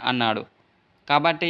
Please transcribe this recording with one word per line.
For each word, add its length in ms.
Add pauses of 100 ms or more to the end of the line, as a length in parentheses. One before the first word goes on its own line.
అన్నాడు. 380 (680)
కాబట్టి 420